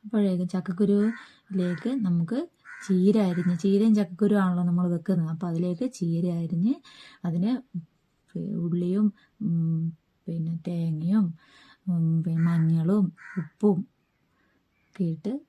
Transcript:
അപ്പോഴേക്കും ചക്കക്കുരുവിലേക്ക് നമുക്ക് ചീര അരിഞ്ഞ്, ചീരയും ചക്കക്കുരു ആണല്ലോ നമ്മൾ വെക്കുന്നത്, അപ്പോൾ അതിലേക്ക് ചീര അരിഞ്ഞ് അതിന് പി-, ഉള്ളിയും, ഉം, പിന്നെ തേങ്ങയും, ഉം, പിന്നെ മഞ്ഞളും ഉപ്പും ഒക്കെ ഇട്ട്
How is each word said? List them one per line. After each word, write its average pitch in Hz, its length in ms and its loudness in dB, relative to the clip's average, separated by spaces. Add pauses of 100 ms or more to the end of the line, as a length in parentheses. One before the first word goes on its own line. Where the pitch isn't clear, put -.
അപ്പോഴേക്കും 190 480 0
ചക്കക്കുരുവിലേക്ക് 196 1400 0 (140)
നമുക്ക് 175 340 0 (480)
ചീര 190 300 4 (140)
അരിഞ്ഞ്, 175 320 0
ചീരയും 202 360 4
ചക്കക്കുരു 202 440 2
ആണല്ലോ 180 260 2
നമ്മൾ 175 260 2
വെക്കുന്നത്, 170 400 0
അപ്പോൾ 175 160 -6
അതിലേക്ക് 175 360 -2 (120)
ചീര 170 260 -2 (180)
അരിഞ്ഞ് 180 320 0 (500)
അതിന് 175 280 0 (800)
പി-, 175 340 -6
ഉള്ളിയും, 175 420 0 (400)
ഉം, 165 360 0 (440)
പിന്നെ 165 280 -6 (140)
തേങ്ങയും, 170 580 -2 (600)
ഉം, 165 220 0 (160)
പിന്നെ 165 240 0
മഞ്ഞളും 165 580 2 (360)
ഉപ്പും 185 360 0 (1040)
ഒക്കെ - 320 -4
ഇട്ട് 190 180 -6 (160)